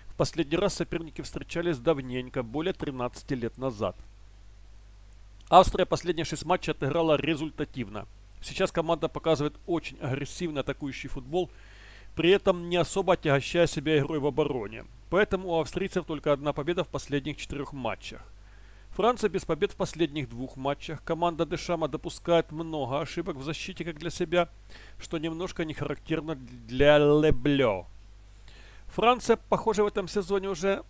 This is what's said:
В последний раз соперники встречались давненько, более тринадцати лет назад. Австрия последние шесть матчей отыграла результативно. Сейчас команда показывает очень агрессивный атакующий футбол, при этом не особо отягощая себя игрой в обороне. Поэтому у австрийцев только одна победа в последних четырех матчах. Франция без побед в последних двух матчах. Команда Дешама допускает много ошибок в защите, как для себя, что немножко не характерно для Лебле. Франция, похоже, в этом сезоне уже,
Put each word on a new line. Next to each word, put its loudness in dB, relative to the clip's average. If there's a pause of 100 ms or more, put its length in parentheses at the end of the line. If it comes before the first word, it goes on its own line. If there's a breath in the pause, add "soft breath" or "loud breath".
В -14
последний 0
раз 2
соперники -4
встречались -2
давненько, -2
более -4
тринадцати -4
лет -4
назад. -2 (1500)
Австрия 8
последние -2
шесть -4
матчей -2
отыграла 2
результативно. -4 (360)
Сейчас 0
команда 0
показывает 0 (120)
очень -4
агрессивный -4
атакующий -6
футбол, -4 (640 loud breath)
при 2
этом 4
не 0
особо 2
отягощая 2
себя 2
игрой 0
в 0
обороне. -2 (240)
Поэтому 0
у 2
австрийцев -2
только 0
одна -2
победа -2
в -18
последних -4
четырех -8
матчах. -6 (720 soft breath)
Франция 2
без -2
побед 0
в -18
последних -2
двух -8
матчах. -6
Команда 0
Дешама -4
допускает 0
много -4
ошибок -6
в -10
защите, -8
как -8
для -6
себя, 2 (500 loud breath)
что -6
немножко -4
не -6
характерно -4
для 4
Лебле. 6 (1000 loud breath)
Франция, 4 (140)
похоже, 2
в 4
этом -2
сезоне 0
уже, 0